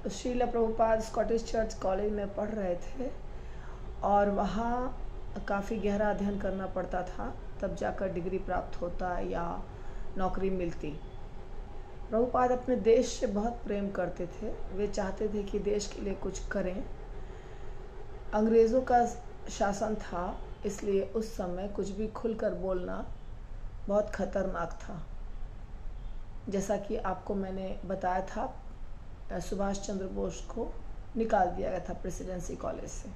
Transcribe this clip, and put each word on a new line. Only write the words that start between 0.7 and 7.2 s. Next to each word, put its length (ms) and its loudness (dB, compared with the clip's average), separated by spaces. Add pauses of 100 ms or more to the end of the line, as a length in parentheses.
Scottish 520 2
Church 220 2
College 400 2
में 220 -2
पढ़ 140 0
रहे 260 0
थे 360 -2 (920)
और 260 6
वहाँ 720 0 (460)
काफ़ी 300 0
गहरा 320 4
अध्ययन 300 2
करना 280 0
पड़ता 360 0
था, 320 -4 (260)